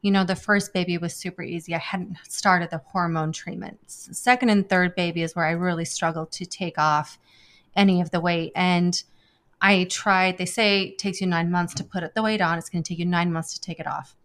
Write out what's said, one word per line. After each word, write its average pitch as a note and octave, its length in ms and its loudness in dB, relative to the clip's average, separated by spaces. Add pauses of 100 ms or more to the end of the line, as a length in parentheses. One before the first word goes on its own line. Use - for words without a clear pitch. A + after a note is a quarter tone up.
you G3+ 100 2
know, G3 120 4
the F3+ 120 0
first G3+ 380 0
baby F3+ 240 0
was E3+ 160 -4
super F3+ 300 -10
easy. E3+ 320 -6
I D#3+ 40 -2
hadn't F3+ 380 -6 (100)
started F3 420 2
the D#3+ 180 -6
hormone E3 460 -2
treatments. - 800 -14
Second B3 360 2
and G3+ 200 4
third F3+ 260 2
baby E3+ 280 0
is E3 120 -6
where E3+ 100 0
I D#3+ 60 2
really E3+ 340 0
struggled E3 480 -4
to F3 120 -10
take F3 320 -6
off D3+ 420 2 (560)
any F#3+ 260 6
of E3 100 -2
the E3+ 100 -2
weight. E3+ 340 0
And F3 460 2 (600)
I F#3+ 240 6
tried, F#3 520 2
they F3+ 80 -4
say G3+ 380 2
it - 160 -8
takes F#3+ 200 -4
you F#3+ 80 -2
nine E3+ 240 0
months F3 240 0
to - 80 -6
put F3+ 200 -6
it, - 120 -8
the A3 80 0
weight G#3+ 160 0
on. E3 180 2
It's E3 120 -8
gonna F3 140 -4
take E3+ 160 -6
you F3 60 -2
nine F3 280 2
months E3 200 -4
to - 80 -12
take E3 180 -10
it D#3 80 -8
off. D3+ 380 -8